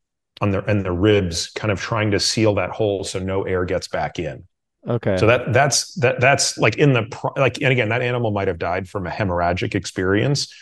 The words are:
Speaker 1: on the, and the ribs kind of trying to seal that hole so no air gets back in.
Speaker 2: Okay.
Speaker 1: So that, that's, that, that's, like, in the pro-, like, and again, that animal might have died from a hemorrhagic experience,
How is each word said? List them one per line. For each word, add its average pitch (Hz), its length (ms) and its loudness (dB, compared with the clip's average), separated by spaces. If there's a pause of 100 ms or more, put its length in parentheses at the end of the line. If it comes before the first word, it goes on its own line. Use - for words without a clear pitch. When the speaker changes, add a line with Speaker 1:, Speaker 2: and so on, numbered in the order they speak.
(400)
Speaker 1:
on 101 100 0
the, 95 160 0
and 104 180 0
the 92 80 -2
ribs 92 560 2
kind - 240 -4
of 92 80 -4
trying 107 320 -2
to 95 80 2
seal 110 360 2
that 90 140 -2
hole 101 320 -2
so 98 160 -6
no 95 240 -2
air 92 220 -2
gets 90 240 -4
back 78 320 -6
in. 71 240 -8 (420)
Speaker 2:
Okay. 113 300 0
Speaker 1:
So 92 100 2
that, 123 260 2
that's, 139 420 2
that, 127 260 0
that's, 135 380 2
like, 113 180 2
in 143 160 6
the 113 180 2
pro-, - 260 -6
like, 135 240 0
and 135 120 2
again, 120 160 2
that 120 140 0
animal 123 280 -2
might 98 160 0
have 87 120 -2
died 90 300 -4
from 95 180 -6
a 85 40 -6
hemorrhagic 90 640 0
experience, 101 880 0